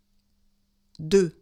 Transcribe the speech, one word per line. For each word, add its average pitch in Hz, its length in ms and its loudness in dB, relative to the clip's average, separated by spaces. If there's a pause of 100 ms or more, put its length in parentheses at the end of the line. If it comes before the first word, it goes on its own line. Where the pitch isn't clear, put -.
(1000)
Deux, 160 440 0